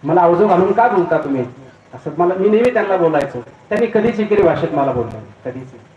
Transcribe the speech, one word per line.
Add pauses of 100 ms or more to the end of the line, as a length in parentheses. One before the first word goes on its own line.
मला
अवजो
घालून
का
बोलता
तुम्ही?" (500)
असं
मला,
मी
नेहमी
त्यांना
बोलायचो. (280)
त्यांनी
कधीच
इकडे
भाषेत
मला
बोललं
नाही, (200)
कधीच
नाही. (120)